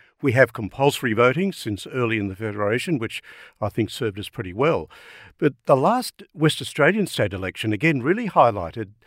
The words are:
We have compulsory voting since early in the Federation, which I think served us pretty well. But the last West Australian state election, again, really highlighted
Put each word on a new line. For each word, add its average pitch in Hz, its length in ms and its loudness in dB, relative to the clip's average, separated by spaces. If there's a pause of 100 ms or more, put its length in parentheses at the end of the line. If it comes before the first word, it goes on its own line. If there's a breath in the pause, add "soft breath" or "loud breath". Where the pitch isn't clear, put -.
(220 soft breath)
We 139 100 2
have 123 220 4
compulsory 123 600 0
voting 131 400 2
since - 320 -8
early 117 320 -2
in 101 120 -2
the 95 60 -10
Federation, 107 640 -2
which - 240 -8 (400 loud breath)
I 107 80 -2
think 110 220 -2
served 104 280 -6
us 101 100 -10
pretty 90 240 -10
well. 127 360 0 (480 loud breath)
But 147 160 2 (120)
the 143 120 6
last 208 460 0 (100)
West 151 280 0
Australian 180 440 2
state 104 280 -2
election, 95 380 -4
again, 135 300 0
really 196 280 -2
highlighted 107 600 2 (180 soft breath)